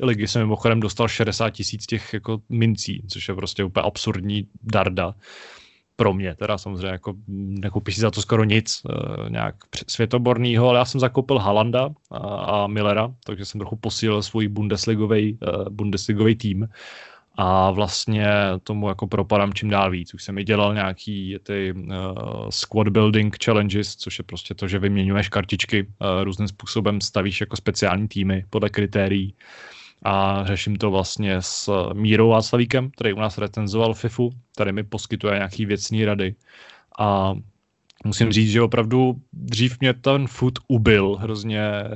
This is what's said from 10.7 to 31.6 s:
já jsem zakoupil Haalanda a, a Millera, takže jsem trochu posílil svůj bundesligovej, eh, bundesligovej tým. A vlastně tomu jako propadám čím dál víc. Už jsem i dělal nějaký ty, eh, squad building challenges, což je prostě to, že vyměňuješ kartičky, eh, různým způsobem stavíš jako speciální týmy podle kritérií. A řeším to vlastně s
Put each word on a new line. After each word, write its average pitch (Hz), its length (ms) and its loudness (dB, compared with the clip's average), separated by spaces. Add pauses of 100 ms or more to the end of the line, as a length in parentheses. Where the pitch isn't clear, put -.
já 127 60 4
jsem 131 140 -2
zakoupil 131 400 2
Haalanda 113 500 2 (220)
a, - 60 -10
a 101 500 -2
Millera, 107 460 0 (120)
takže 98 200 -10
jsem 104 140 -10
trochu 101 160 -8
posílil 107 480 -2
svůj 110 240 -2
bundesligovej, 107 960 0
eh, 98 280 -4
bundesligovej 104 680 2
tým. 107 320 -2 (680)
A 95 360 4
vlastně 104 560 0 (360)
tomu 104 260 -4
jako 98 180 -4
propadám 101 460 2
čím 107 160 -4
dál 98 220 4
víc. 87 220 -6
Už - 100 -16
jsem 98 140 -8
i 101 60 -4
dělal 104 300 4
nějaký 98 720 -6
ty, 98 300 -4 (180)
eh, 95 40 -6 (540)
squad - 380 0
building 104 560 4
challenges, 104 520 2
což - 220 -10
je 101 60 -8
prostě - 300 -12
to, 95 140 -6
že 95 120 0
vyměňuješ 98 500 2
kartičky, 101 580 -2
eh, 95 360 -2
různým 98 240 -2
způsobem 101 540 -2
stavíš 98 400 -2
jako 107 140 -6
speciální 101 520 0
týmy 95 420 -2
podle 104 200 0
kritérií. 98 640 0 (720)
A 98 400 2
řeším 98 300 -2
to 101 160 0
vlastně 95 480 0
s 95 540 -2